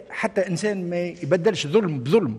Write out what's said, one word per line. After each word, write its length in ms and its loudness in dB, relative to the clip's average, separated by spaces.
حتى 380 -2
إنسان 420 -2
ما 160 -2
يبدلش 600 0
ظلم 340 2
بظلم، 380 2